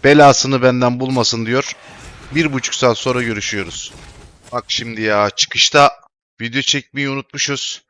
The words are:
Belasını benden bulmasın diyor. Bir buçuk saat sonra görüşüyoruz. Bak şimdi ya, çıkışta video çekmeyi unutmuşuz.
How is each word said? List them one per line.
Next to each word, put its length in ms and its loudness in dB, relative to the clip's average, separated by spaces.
Belasını 580 6
benden 380 2
bulmasın 460 -2
diyor. 300 -4
Bir 220 -2
buçuk 220 -6
saat 220 2
sonra 260 -4
görüşüyoruz. 720 -8
Bak 160 -8
şimdi 340 -8
ya, 280 2
çıkışta 640 2
video 200 -6
çekmeyi 480 -6
unutmuşuz. 800 -8